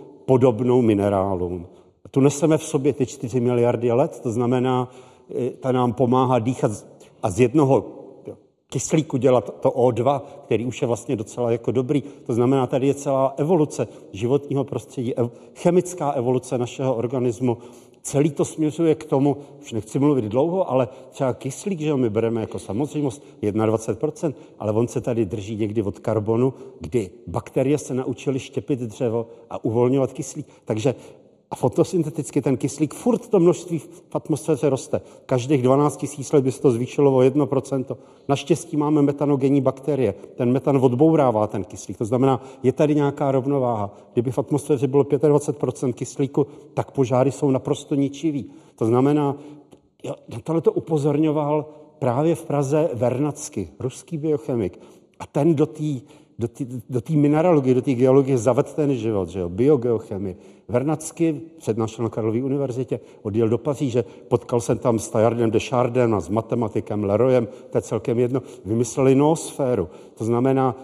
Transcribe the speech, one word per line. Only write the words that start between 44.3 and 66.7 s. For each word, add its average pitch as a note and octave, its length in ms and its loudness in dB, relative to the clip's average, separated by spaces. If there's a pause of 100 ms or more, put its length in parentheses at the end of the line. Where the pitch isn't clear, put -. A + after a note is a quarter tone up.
v - 60 -6
atmosféře C#3 500 0
bylo C3+ 160 2
pětadvacet D3 540 2
procent B2 360 -4
kyslíku, C#3 540 -2 (260)
tak - 180 -4
požáry C3 400 2
jsou C#3+ 200 0
naprosto C#3 440 -2
ničivý. C#3 560 -2 (240)
To A#2+ 100 -2
znamená, C#3 500 2 (680)
jo, - 120 -8 (180)
na A2+ 100 -10
tohle D#3 180 -2
to - 100 2
upozorňoval D3+ 920 0 (340)
právě C#3+ 360 2
v - 100 -8
Praze C#3+ 480 0
Vernadsky, A#2+ 760 -2 (100)
ruský C3 380 -8
biochemik. C#3 640 -2 (400)
A - 60 -14
ten D#3 300 2
do D3 100 4
té, D3+ 280 -4 (460)
do A2+ 80 -2
té, - 180 -10 (240)
do B2+ 120 -2
té D#3+ 120 -6
mineralogie, D3 600 4
do B2+ 60 4
té C3+ 120 0
geologie C3 440 4
zavedl B2 380 2
ten C#3+ 180 0
život, G#2+ 360 -2
že F#2+ 100 -8
jo, F2 100 -4
biogeochemii. A2 880 0 (300)
Vernadsky D3 720 -2 (160)
přednášel A2+ 460 -4
na A2 60 -2
Karlově A2 340 -2
univerzitě, C3 560 -4 (220)
odjel A2 280 0
do A#2 80 2
Paříže, B2+ 460 -2 (240)
potkal A#2+ 340 0
jsem A#2+ 160 -2
tam A#2 220 0
s - 100 -8
Teilhardem A2+ 420 2
de A2 80 2
Chardin A#2+ 560 2
a F#2+ 40 0
s D#2+ 100 -6
matematikem A2 720 -2